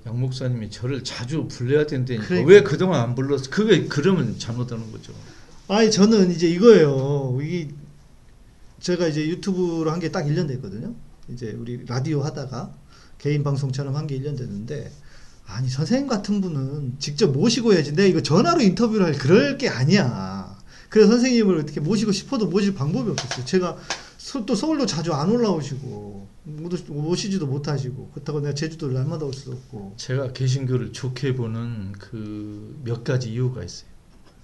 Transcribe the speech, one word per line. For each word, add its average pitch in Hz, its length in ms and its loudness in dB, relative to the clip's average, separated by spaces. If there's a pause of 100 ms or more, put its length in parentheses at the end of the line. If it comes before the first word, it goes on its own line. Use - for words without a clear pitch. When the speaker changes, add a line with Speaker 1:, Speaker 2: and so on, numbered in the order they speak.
Speaker 1:
양 117 120 -6
목사님이 127 520 -4
저를 123 320 -6
자주 127 440 -6
불러야 143 380 0
된다니까. 127 400 -4
Speaker 2:
그러니까. 127 240 2
Speaker 1:
왜 202 140 12
그동안 165 380 0
안 120 140 -2
불렀어? 131 340 -2
그게, 196 380 4
그러면 143 520 0
잘못하는 117 520 -8
거죠. 110 220 -16 (540)
Speaker 2:
아니, 214 240 6
저는 196 400 6
이제 170 180 2
이거예요. 143 920 6
이, 165 240 -4 (1120)
제가 175 280 0
이제 151 200 -2
유튜브로 175 640 -2
한 170 80 -4
게 160 120 -4
딱 147 160 -4
일 147 80 0
년 175 120 0
됐거든요. 123 480 -8 (340)
이제 120 220 -10
우리 120 340 -10
라디오 131 380 -2
하다가 147 500 -8 (460)
개인 147 240 -2
방송처럼 139 520 -4
한 151 120 -6
게 139 80 -6
일 131 80 -6
년 147 120 -6
됐는데, 117 560 -10 (540)
아니, 127 240 -4
선생님 180 380 0
같은 208 340 -2
분은 143 580 -6
직접 165 320 2
모시고 226 420 4
해야지. 147 200 2
내가 196 140 4
이거 165 140 4
전화로 302 400 4
인터뷰를 214 440 4
할 156 80 2
그럴 185 440 4
게 240 120 0
아니야. 107 800 0 (400)
그래서 214 220 8
선생님을 233 480 4
어떻게 147 200 -6
모시고 202 320 0
싶어도 214 360 -2
모실 196 260 0
방법이 185 380 -2
없었어요. 127 340 -6
제가 180 320 0 (400)
서-, - 280 -8
또 240 100 0
서울도 302 320 0
자주 160 260 -4
안 151 160 0
올라오시고, 120 1000 -2 (160)
못 160 300 -10
오시-, 156 180 -8
오시지도 170 560 -2
못하시고, 135 640 -4
그렇다고 147 300 -6
내가 143 120 -4
제주도를 151 420 -6
날마다 151 300 -4
올 131 80 -6
수도 - 200 -12
없고. 104 440 -14
Speaker 1:
제가 127 360 -4
개신교를 127 600 0
좋게 131 420 -4
보는 113 580 -6
그 107 880 -12
몇 120 200 -6
가지 123 280 -2
이유가 120 320 -4
있어요. - 260 -16 (540)